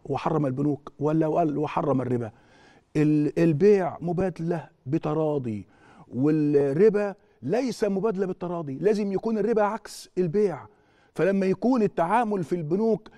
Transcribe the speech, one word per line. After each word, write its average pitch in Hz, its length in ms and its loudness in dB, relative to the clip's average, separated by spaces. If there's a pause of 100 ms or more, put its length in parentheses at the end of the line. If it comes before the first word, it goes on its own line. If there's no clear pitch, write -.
وحرم 151 420 0
البنوك"، 139 520 -2
ولا 156 300 2
قال: 151 300 0
"وحرم 147 420 0
الربا"؟ 120 300 -2 (680)
ال-، 151 420 2
البيع 170 640 4
مبادلة 170 680 -4 (180)
بتراضي، 147 800 -2 (420)
والربا 151 1040 2 (280)
ليس 214 420 -2
مبادلة 196 420 -2
بالتراضي، 170 520 -8
لازم 202 340 0
يكون 214 260 -2
الربا 214 240 0
عكس - 560 -6
البيع. 180 400 0 (560)
فلما 190 320 2
يكون 220 360 2
التعامل 202 640 0
في - 100 -4
البنوك 190 640 -2